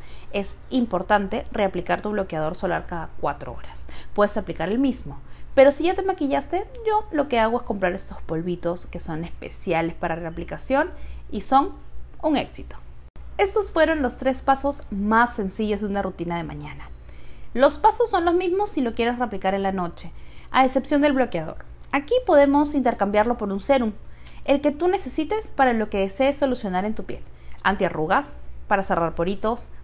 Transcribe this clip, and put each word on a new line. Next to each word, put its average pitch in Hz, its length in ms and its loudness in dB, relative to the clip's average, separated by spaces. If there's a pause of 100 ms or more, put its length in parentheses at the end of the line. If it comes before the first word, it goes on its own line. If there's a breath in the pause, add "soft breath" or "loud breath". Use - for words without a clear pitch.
(320 loud breath)
Es 202 260 0 (100)
importante 208 840 0
reaplicar 185 500 0
tu 214 80 -2
bloqueador 180 440 -2
solar 170 320 -2
cada 165 220 -6 (100)
cuatro 139 360 -4
horas. - 320 -8 (260 loud breath)
Puedes 202 240 4
aplicar 170 320 -2
el 226 100 0
mismo. 254 420 0 (340 soft breath)
Pero 277 180 10
si 302 120 0
ya 370 100 4
te 381 80 -2
maquillaste, 370 640 0 (200)
yo 427 260 2
lo 294 160 2
que 233 100 2
hago 226 200 4
es 247 60 -6
comprar 190 280 0
estos - 300 -8
polvitos 170 640 -4
que 170 140 -10
son 165 240 -6
especiales - 680 -2
para 165 220 -2
reaplicación 170 720 -2 (400 loud breath)
y 214 100 -4
son 277 300 4 (520)
un 311 140 2
éxito. - 400 -6 (640)
Estos 392 340 2
fueron 311 300 4
los 240 160 -2
tres 262 240 0
pasos 277 480 2
más 214 440 4
sencillos 208 460 -2
de 214 60 -4
una 196 160 -2
rutina 175 340 -4
de 170 80 -4
mañana. 147 460 -12 (640 soft breath)
Los 277 240 6
pasos 440 320 4
son 349 140 2
los 339 100 4
mismos 381 360 2
si 302 100 0
lo 233 140 0
quieres 240 240 0
reaplicar 196 360 0
en 196 80 0
la 196 100 0
noche, 175 400 -4 (380 soft breath)
a 262 140 6
excepción 277 360 2
del 294 140 4
bloqueador. 240 500 -2 (280)
Aquí 285 220 0 (100)
podemos 294 520 6
intercambiarlo 226 600 2
por 202 140 -4
un 196 100 -2
serum, 247 300 4 (540 loud breath)
el 277 160 4
que 294 100 2
tú 294 160 0
necesites 381 600 0
para 262 240 4
lo 214 180 0
que 202 80 -2
desees 262 400 2
solucionar 208 460 0
en 214 100 -2
tu 202 80 -2
piel. - 220 -8 (400 soft breath)
Antiarrugas, 190 720 0 (320)
para 196 160 2
cerrar 170 320 0
poritos, 214 500 -2 (180 soft breath)